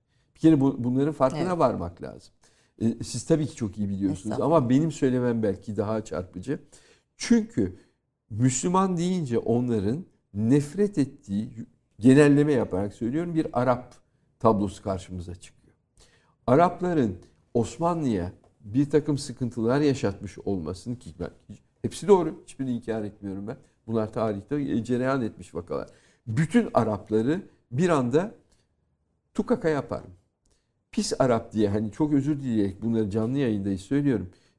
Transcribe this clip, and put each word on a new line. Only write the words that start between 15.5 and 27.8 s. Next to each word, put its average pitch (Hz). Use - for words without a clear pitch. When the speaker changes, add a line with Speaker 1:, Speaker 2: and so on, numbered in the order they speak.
Speaker 1:
Arapların 165
Osmanlı'ya 120
bir 131
takım 147
sıkıntılar 120
yaşatmış 117
olmasını 95
ki -
ben, 82
hepsi -
doğru, 180
hiçbirini 127
inkar 110
etmiyorum 101
ben. 131
Bunlar 110
tarihte, 110
e, 127
cereyan 127
etmiş 104
vakalar. 73
Bütün 160
Arapları 110
bir 165